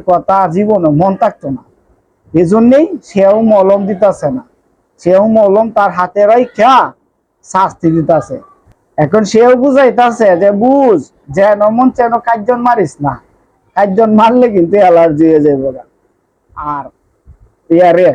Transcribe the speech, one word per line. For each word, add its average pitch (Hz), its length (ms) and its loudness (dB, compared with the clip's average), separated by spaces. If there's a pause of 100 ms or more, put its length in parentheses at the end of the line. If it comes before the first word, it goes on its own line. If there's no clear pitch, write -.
কথা 190 340 -2 (160)
জীবনে 196 360 -2 (100)
মন 190 180 0
থাকতো 190 320 -4
না। 131 140 -10 (720)
এজন্যই 226 520 2 (180)
সেও 196 400 0
মলম 202 440 2
দিতাছে 190 440 -2
না, 127 120 -10 (580)
সেও 185 260 2
মলম 220 440 2
তার 202 200 -2
হাতে 180 340 -4
রাইখা 240 480 2 (720)
শাস্তি 185 460 -4
দিতাছে। 160 460 -2 (600)
এখন 151 260 0
সেও 226 320 2
বুঝাইতাছে 240 720 0 (100)
যে, 196 120 0 (120)
"বুঝ, 254 380 2 (300)
যেন 202 300 0 (100)
মন 247 220 0
চেন 233 220 -2 (120)
কাজজন 233 360 -4
মারিস 240 400 -2
না, 139 120 -4 (640)
কাজজন 208 400 0
মারলে 233 400 2
কিন্তু 170 220 0
অ্যালার্জি 165 500 2
হয়ে 156 180 2
যাইব 139 180 0 (100)
গা।" 127 100 -20 (920)
আর 143 120 -12 (840)
ইয়ারে 175 460 2